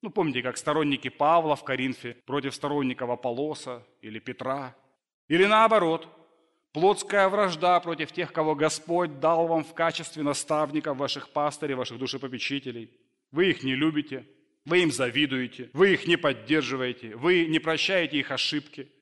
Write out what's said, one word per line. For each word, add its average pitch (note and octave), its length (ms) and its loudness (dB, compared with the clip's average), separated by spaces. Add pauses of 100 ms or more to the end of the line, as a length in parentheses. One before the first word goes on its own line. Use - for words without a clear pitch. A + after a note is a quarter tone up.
Ну, G#3 100 -8
помните, D3 320 0
как B2 140 -4
сторонники D3 540 -2
Павла D#3 440 2
в - 80 -10
Коринфе B2+ 640 -4
против C3+ 300 -4
сторонников C3 560 -4
Аполлоса B2 760 -6 (140)
или G#2+ 180 -12
Петра. C3 560 -8 (540)
Или E3+ 160 4
наоборот, G#3 640 4 (640)
плотская F#3+ 560 4
вражда F3+ 520 2
против D#3+ 300 -6
тех, E3+ 220 -6
кого D#3 220 0
Господь D#3 680 -2
дал E3 260 4
вам E3 160 2
в - 120 -12
качестве E3 480 -2
наставников, D3 760 -2
ваших C3+ 320 -4
пастырей, D3 460 -2
ваших A#2+ 240 -6
душепопечителей. B2+ 920 -8 (400)
Вы F3 200 2
их C3 120 -2
не C3 140 0
любите, D3 500 -2 (380)
вы F3 180 4
им D#3+ 80 4
завидуете, B2+ 800 -2
вы F#3 220 6
их - 140 -4
не E3+ 80 4
поддерживаете, B2 1000 -2
вы E3 320 2
не D#3 140 2
прощаете D#3+ 580 0
их C3+ 140 -2
ошибки. C#3+ 560 -6 (140)